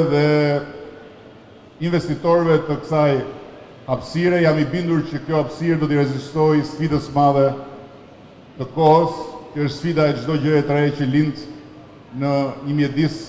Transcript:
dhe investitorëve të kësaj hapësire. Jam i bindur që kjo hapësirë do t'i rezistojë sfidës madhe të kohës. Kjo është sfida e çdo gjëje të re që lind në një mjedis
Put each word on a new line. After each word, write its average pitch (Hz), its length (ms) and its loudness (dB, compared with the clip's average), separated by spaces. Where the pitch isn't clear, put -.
dhe 147 160 4
investitorëve 170 880 2
të 147 160 -2
kësaj 151 320 2
hapësire. 170 560 0
Jam 156 160 4
i 143 100 0
bindur 170 400 0
që 143 160 -8
kjo 160 160 0
hapësirë 160 400 -2
do 151 80 0
t'i 147 100 2
rezistojë 147 680 0
sfidës 151 460 -4
madhe 139 340 4
të - 160 -8
kohës. 160 480 4
Kjo 147 160 -2
është - 80 -8
sfida 156 320 2
e 131 100 -2
çdo 151 160 -2
gjëje 147 320 2
të 143 100 0
re 147 200 2
që 147 100 0
lind 143 360 0
në 139 120 0
një 143 100 -4
mjedis 147 540 0